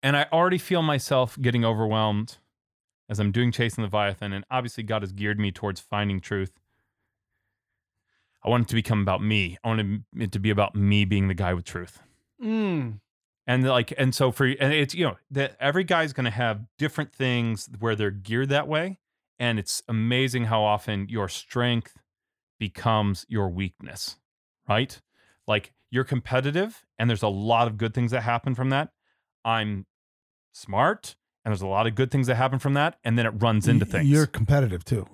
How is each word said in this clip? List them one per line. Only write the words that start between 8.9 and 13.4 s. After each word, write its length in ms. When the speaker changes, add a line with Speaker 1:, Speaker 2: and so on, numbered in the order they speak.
Speaker 1:
about 200
me. 420
I 40
want 360
it 140
to 80
be 100
about 240
me 320
being 220
the 60
guy 200
with 120
truth. 360
Speaker 2:
Mm. 600